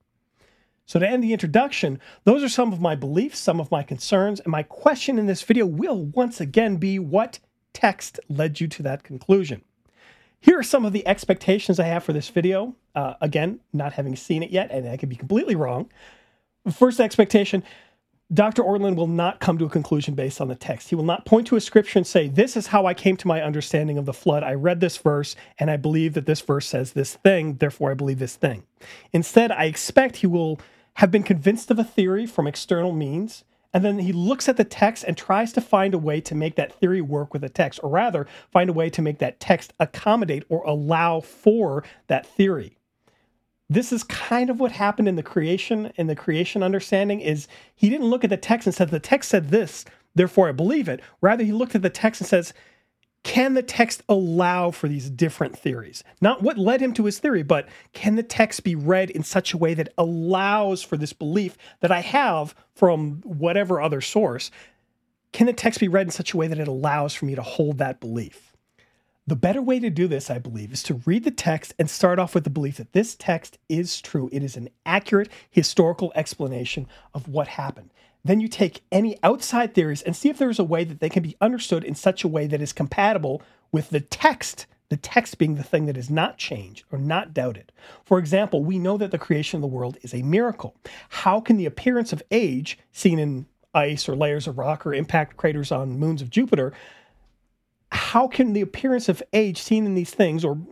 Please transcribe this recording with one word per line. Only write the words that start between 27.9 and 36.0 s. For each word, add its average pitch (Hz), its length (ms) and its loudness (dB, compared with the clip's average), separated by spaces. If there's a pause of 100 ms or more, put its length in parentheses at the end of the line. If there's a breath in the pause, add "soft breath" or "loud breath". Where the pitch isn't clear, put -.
I 135 40 -2
believe 135 240 -4
this 127 180 -8
thing." 120 260 -2 (500 loud breath)
Instead, 220 400 4
I 160 120 0
expect 247 520 2
he - 100 0
will 165 320 0 (360 soft breath)
have 190 160 6
been 202 120 4
convinced 196 480 0
of 220 80 2
a 226 60 0
theory 196 400 0
from 180 220 -2
external 170 460 -2
means, 156 520 -6 (300)
and 190 100 -4
then 208 140 0
he 185 140 -2
looks 196 360 -2
at 254 80 2
the 220 80 2
text - 400 0
and 170 120 -4
tries 226 360 -2
to 240 80 0
find 196 320 2
a 180 60 0
way 156 240 -2